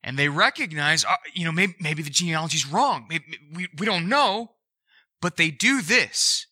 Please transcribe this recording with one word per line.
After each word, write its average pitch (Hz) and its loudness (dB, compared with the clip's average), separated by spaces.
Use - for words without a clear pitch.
And 135 -4
they 147 4
recognize, 160 0
uh, 185 2
you 175 -4
know, 165 -2
maybe, 180 0
maybe 156 -4
the 147 -6
genealogy's 156 -2
wrong. 175 0
Maybe, 165 -6
we, 180 -8
we 196 -4
don't 180 0
know, 233 0
but 175 -4
they 160 4
do 240 2
this. - 2